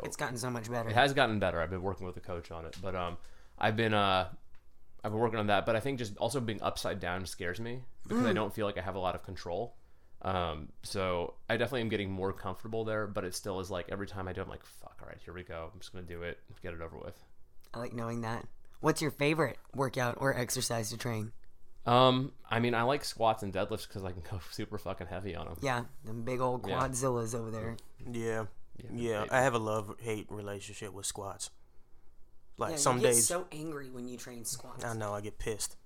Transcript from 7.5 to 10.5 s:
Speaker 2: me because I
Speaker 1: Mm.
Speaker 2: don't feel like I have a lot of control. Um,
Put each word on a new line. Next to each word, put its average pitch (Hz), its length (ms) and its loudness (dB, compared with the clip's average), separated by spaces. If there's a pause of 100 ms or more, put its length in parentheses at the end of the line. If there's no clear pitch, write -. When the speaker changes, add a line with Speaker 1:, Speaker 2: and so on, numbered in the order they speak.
Speaker 2:
me 120 220 -4 (240)
because 233 180 2
I - 60 6
Speaker 1:
Mm. 185 60 4
Speaker 2:
don't - 180 0
feel 107 120 2
like 101 120 -2
I 92 40 -2
have 95 120 -2
a 98 60 -2
lot 90 160 2
of - 80 -8
control. 95 500 -4 (500)
Um, 82 440 0 (160)